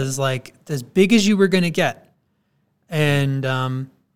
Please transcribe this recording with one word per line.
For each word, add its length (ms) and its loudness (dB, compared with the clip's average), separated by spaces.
was, 140 -6
like, 340 -4
as 140 -6
big 280 2
as 160 4
you 80 2
were 140 2
gonna 220 0
get. 420 -4
And, 580 0
um, 460 -4